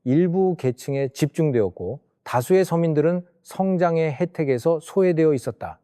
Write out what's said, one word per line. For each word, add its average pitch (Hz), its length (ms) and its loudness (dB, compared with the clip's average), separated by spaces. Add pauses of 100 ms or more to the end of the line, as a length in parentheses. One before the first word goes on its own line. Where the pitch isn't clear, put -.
일부 175 540 2
계층에 135 520 -4
집중되었고 120 920 -2 (240)
다수의 185 420 2
서민들은 170 580 0 (200)
성장의 170 680 0
혜택에서 160 680 -2
소외되어 160 540 2
있었다. 104 480 -8